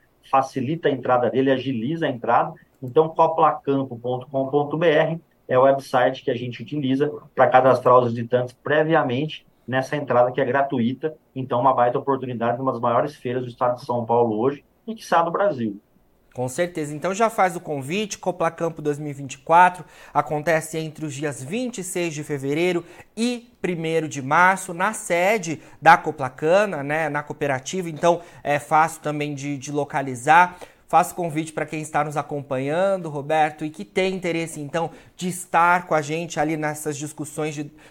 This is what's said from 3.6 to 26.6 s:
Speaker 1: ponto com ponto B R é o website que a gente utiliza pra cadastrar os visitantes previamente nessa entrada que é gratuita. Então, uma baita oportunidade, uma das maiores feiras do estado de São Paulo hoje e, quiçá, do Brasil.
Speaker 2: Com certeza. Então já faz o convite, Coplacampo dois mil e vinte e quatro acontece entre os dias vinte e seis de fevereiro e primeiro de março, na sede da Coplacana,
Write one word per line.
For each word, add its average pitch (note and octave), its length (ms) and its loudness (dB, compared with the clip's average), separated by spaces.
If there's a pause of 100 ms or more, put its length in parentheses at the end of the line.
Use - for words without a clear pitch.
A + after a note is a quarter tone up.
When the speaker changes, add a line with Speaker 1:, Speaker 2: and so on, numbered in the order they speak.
Speaker 1:
ponto B2 300 -6
com C3+ 180 -2
ponto C#3+ 320 -2
B E3 120 4
R D3+ 300 2 (280)
é B2+ 100 2
o B2+ 40 6
website C3 600 2
que - 80 -2
a A#2+ 60 -2
gente A#2+ 260 -8
utiliza C#3 500 -2 (220)
pra B2+ 140 4
cadastrar B2+ 500 6
os A#2+ 140 4
visitantes B2 500 -2
previamente D3+ 840 0 (220)
nessa C3 300 -2
entrada B2 360 2
que C#3+ 80 -2
é C3 40 2
gratuita. C3+ 680 -2 (200)
Então, B2 260 -4
uma C3 140 4
baita A#2+ 240 2
oportunidade, B2 640 -2
uma C3 120 -2
das A#2 80 -6
maiores A#2+ 360 0
feiras B2 260 -6
do B2 60 -10
estado B2 280 -2
de - 80 -18
São A#2+ 200 -4
Paulo A#2 340 2
hoje C#3 260 -2 (220)
e, A3 80 -10
quiçá, F3 280 0
do E3+ 80 -2
Brasil. G3+ 500 -2 (540)
Speaker 2:
Com B2+ 140 -6
certeza. E3 460 -4
Então F3 180 -4
já A3 160 0
faz F#3+ 280 2
o - 40 -8
convite, D#3 560 -6
Coplacampo E3+ 640 -4
dois D3 180 -2
mil D3+ 120 -8
e - 20 -10
vinte C3+ 220 -12
e - 40 -16
quatro F3+ 460 4 (300)
acontece D#3 640 -2
entre D#3 260 -8
os D3+ 80 -6
dias C3+ 320 -6
vinte A#3 340 -6
e F#3 60 -10
seis E3+ 300 -4
de D3 100 -8
fevereiro D3+ 640 -2 (280)
e A#3+ 460 -4
primeiro D#3+ 480 -2
de C3+ 140 -8
março, F3+ 500 2
na F#3+ 220 -2
sede F3 680 -2 (180)
da E3 200 8
Coplacana, D#3+ 840 0